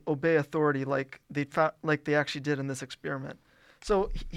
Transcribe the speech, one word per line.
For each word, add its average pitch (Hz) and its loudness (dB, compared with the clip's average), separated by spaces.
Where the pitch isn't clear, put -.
obey 160 4
authority 143 2
like 135 -2
they 143 -2
fou-, 156 2
like 151 0
they 147 2
actually 147 0
did 139 -2
in 139 -4
this 135 -6
experiment. 139 -8
So 208 0
he, - -6
he 165 -10